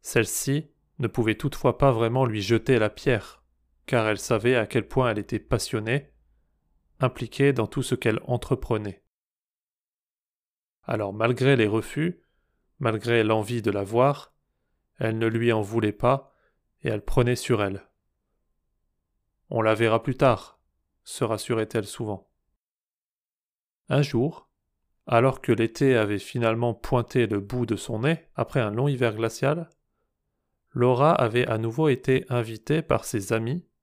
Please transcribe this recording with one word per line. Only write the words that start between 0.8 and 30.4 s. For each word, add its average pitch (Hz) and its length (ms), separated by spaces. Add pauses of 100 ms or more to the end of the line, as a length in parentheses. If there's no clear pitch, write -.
ne 113 100
pouvait 110 280
toutefois - 420
pas 135 120
vraiment 117 360
lui 107 160
jeter 113 360
la 107 120
pierre, - 520 (440)
car 113 220
elle 104 100
savait 120 380
à 110 100
quel 110 200
point 127 240
elle 107 80
était 104 200
passionnée, 113 760 (880)
impliquée 131 540
dans 117 120
tout - 160
ce - 120
qu'elle 117 320
entreprenait. 113 760 (1800)
Alors 101 300
malgré 127 420
les 110 100
refus, 127 540 (580)
malgré 113 460
l'envie 110 380
de 107 80
la 98 140
voir, 123 500 (640)
elle 113 180
ne 113 100
lui 117 240
en 110 80
voulait 107 320
pas 131 420 (480)
et 139 60
elle 107 160
prenait 123 320
sur 107 260
elle. « 98 260 (1600)
On 113 140
la 110 140
verra 113 260
plus 131 140
tard », - 440 (440)
se - 180
rassurait-elle 110 640
souvent. 104 420 (1600)
Un 143 140
jour, 139 480 (560)
alors 131 340
que - 120
l'été 117 440
avait 104 220
finalement 117 560
pointé 120 540
le 104 100
bout 113 260
de 107 120
son 110 240
nez 160 340
après - 240
un 107 140
long 127 160
hiver 123 260
glacial, 139 560 (1040)